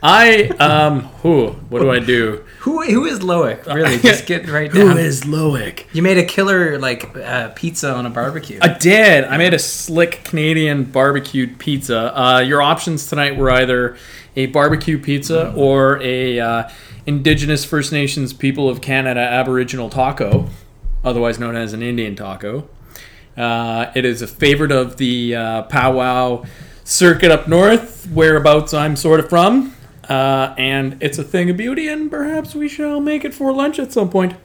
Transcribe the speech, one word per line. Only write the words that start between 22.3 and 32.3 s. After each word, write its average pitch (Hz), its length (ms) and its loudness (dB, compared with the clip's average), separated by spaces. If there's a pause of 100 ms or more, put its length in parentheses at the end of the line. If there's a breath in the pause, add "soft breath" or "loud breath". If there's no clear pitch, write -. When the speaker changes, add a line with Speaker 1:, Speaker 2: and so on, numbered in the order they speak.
Speaker 1:
Uh, 117 580 -4
it 127 80 -2
is 117 180 -2
a 113 60 -10
favorite 143 460 0
of 127 240 -2
the, 120 380 -2
uh, 113 280 -4
powwow 127 800 0 (400 loud breath)
circuit 175 480 4
up 151 160 2
north, 190 640 2
whereabouts 156 640 4
I'm 151 240 -2
sort 160 240 4
of 156 80 -4
from. 220 460 2 (340 loud breath)
Uh, 135 480 0
and 135 440 -2
it's 143 160 -4
a 147 60 -6
thing 175 260 0
of 180 60 0
beauty, 262 320 -4
and 302 240 -6
perhaps 302 420 -6